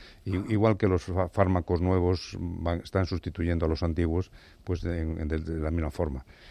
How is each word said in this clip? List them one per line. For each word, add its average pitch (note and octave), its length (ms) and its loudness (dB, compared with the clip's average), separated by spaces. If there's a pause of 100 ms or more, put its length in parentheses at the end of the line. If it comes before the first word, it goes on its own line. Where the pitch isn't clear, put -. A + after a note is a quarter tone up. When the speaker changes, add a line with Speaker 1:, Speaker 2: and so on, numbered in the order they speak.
(240)
Speaker 1:
I-, F#2 120 -2
Speaker 2:
Ah. G2 140 -2
Speaker 1:
igual G#2+ 260 4
que G#2 120 2
los F2+ 200 2
fá-, F2+ 220 0
fármacos F#2 500 2
nuevos F2+ 580 2
van, E2+ 440 -2
están F#2+ 240 0
sustituyendo E2+ 600 -2
a - 20 2
los D#2+ 140 0
antiguos, E2+ 480 0 (320)
pues F2 200 -4
de, E2+ 180 -2
en, D#2+ 260 -4
de, D#2 120 -2
de D#2+ 200 -4
la D#2 120 -2
misma D#2+ 200 0
forma. C#2+ 360 -4 (240)